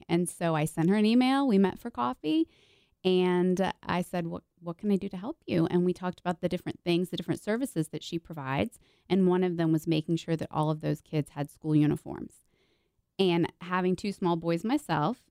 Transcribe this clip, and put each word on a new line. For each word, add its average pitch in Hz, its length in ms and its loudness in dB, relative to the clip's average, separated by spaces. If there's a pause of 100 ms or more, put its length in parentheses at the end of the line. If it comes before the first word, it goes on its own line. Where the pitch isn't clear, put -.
And 170 180 0
so 165 280 -4
I 156 100 0
sent 160 240 0
her 202 60 4
an 214 100 2
email. 254 420 2
We 202 100 4
met 196 220 2
for 240 120 -12
coffee, 302 560 -2 (560)
and, 180 580 2
uh, 185 100 -2 (120)
I 180 180 -4
said, 175 260 -6
"What, - 160 -10 (160)
what 170 180 -10
can 208 140 -2
I 196 40 4
do 196 140 -2
to 190 80 -12
help 233 280 -10
you?" 165 220 2
And 180 180 2
we 180 80 2
talked 180 260 -8
about 175 220 -6
the 175 80 0
different - 340 -8
things, 175 260 0
the 175 80 -8
different - 240 -4
services 214 480 -4
that - 140 -12
she 170 140 -6
provides. 156 640 -6 (280)
And 185 200 4
one 185 160 4
of 175 140 0
them 165 140 2
was 160 160 0
making 160 300 0
sure 165 180 -2
that 156 160 -6
all 156 200 0
of 156 100 -4
those 151 200 -2
kids - 300 -4
had 143 200 -8
school 156 240 -2
uniforms. - 680 -2 (760)
And 175 320 4 (100)
having 185 340 0
two 202 160 -4
small 175 260 0
boys 170 260 -2
myself 175 560 -2 (120)